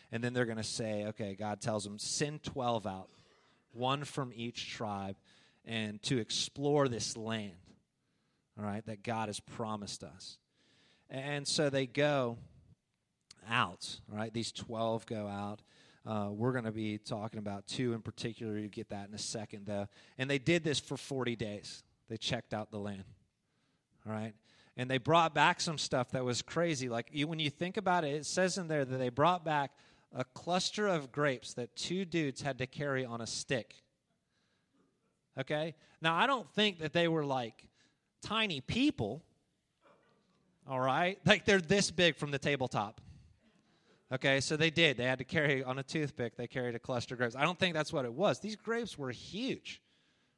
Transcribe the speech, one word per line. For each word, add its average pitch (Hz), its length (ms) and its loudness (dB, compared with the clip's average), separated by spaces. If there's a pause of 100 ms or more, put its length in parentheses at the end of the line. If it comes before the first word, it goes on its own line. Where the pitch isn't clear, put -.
(120)
and 113 120 -4
then 123 100 0
they're 123 120 2
gonna 110 180 -2
say, 107 420 -2
okay, 104 300 -4
God 104 260 -2
tells 107 220 2
them, 104 160 -8
"Send 147 440 -2
twelve 120 440 0
out, 95 220 -6 (640)
one 131 320 0
from 131 320 -6
each 117 340 -6
tribe, 98 460 -4 (480)
and 107 400 -4
to 135 140 2
explore 143 720 2
this 107 260 -4
land, 110 380 -4 (1040)
all 104 80 -6
right, 104 220 -6
that 104 160 -10
God 110 260 -2
has 101 100 -6
promised 107 640 -8
us." - 360 -16 (680)
And 143 380 -6
so 151 220 4
they 135 160 2
go 131 540 2 (1080)
out, 110 520 -2 (120)
all 107 60 -6
right? 110 160 -4
These 117 180 -4
twelve 113 540 -2
go 107 220 -6
out. 101 340 -6 (440)
Uh, 104 260 -2
we're 117 220 0
gonna 113 180 -2
be 107 260 -2
talking 110 400 -6
about 101 300 -8
two 123 260 0
in 113 80 -4
particular. 110 560 -6
You 104 120 -4
get 104 200 -10
that 101 200 -8
in 107 40 -16
a 101 60 -10
second, 104 480 -8
though. 101 200 -2 (300)
And 131 120 -2
they 143 100 2
did 160 240 4
this 151 160 2
for - 180 -6
forty 123 380 -2
days. 104 480 -8 (260)
They 113 60 -6
checked - 380 -4
out 107 180 -4
the 107 80 -6
land, 101 240 -6 (1000)
all 107 80 -6
right? 110 200 -6 (440)
And 127 120 -2
they 131 80 4
brought 156 380 4
back 160 240 6
some 156 180 -2
stuff - 340 0
that 131 120 -2
was 123 180 0
crazy. 160 460 0
Like, 117 240 -2
you, 147 160 0
when 165 120 -2
you 147 100 0
think 180 260 -4
about 180 300 4
it, 139 80 0
it 147 120 -2
says 185 320 2
in 170 120 -2
there 147 160 4
that 131 120 -2
they 127 120 2
brought 160 340 6
back 151 320 0 (400)
a 127 80 -2
cluster 185 640 0
of 156 240 2
grapes 143 440 0
that 120 200 -6
two 185 300 -2
dudes 156 360 -2
had 135 180 -2
to 127 60 -2
carry 135 380 -2
on 117 160 -6
a 113 80 -6
stick. - 480 -2 (1600)
Okay? 151 380 -4 (260)
Now, 165 140 2
I 208 120 4
don't 247 260 0
think 202 260 2
that 156 140 -4
they 170 160 6
were, 160 160 2
like, 127 420 -4 (540)
tiny 208 400 0
people, 165 600 2 (1400)
all 131 140 -2
right? 156 460 2
Like, 190 180 6
they're 196 160 8
this 190 320 4
big 170 240 4
from 147 160 -4
the 139 80 0
tabletop. 127 640 0 (1120)
Okay, 135 260 4
so 156 160 0
they 160 140 6
did. 151 260 6
They 120 80 -2
had 127 140 2
to 131 80 -6
carry 147 360 2
on 127 160 -2
a 135 60 -2
toothpick. 131 540 -2
They 120 100 -6
carried 123 280 -4
a 117 40 -6
cluster 127 360 -4
of 117 40 -2
grapes. 120 160 0
I 135 60 -2
don't 170 180 -2
think 180 140 2
that's 151 180 -2
what 139 140 0
it 117 80 -4
was. 185 260 2
These 214 160 -8
grapes 233 420 -6
were 135 140 -6
huge. 175 720 -6 (560)